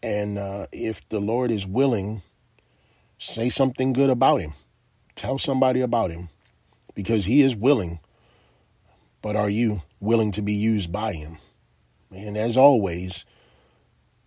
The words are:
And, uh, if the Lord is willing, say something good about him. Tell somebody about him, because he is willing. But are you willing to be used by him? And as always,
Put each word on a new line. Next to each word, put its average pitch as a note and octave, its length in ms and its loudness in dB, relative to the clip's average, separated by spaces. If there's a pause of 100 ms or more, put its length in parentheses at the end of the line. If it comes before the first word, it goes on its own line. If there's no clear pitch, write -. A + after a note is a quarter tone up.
And, G#2 360 -4
uh, G2 340 -6
if A2+ 360 -6
the G#2+ 140 -2
Lord A#2 280 0
is G#2 160 -2
willing, G#2+ 580 0 (920)
say - 300 -4
something C3 460 0
good C3+ 160 4
about C3 320 4
him. D2+ 120 -8 (640)
Tell - 220 -4
somebody C3 420 2
about A#2 320 0
him, E2+ 180 -10 (640)
because G#2 300 0
he B2 160 4
is C3 140 4
willing. G2+ 440 0 (1200)
But G#2 140 -4
are G#2 140 0
you G#2 340 0 (180)
willing A2 320 2
to G#2 80 -4
be G#2 120 -2
used G#2 380 0
by G#2 220 -4
him? D#2 240 -10 (760)
And G2+ 240 -10
as A2 220 0
always, F#2+ 680 2 (1040)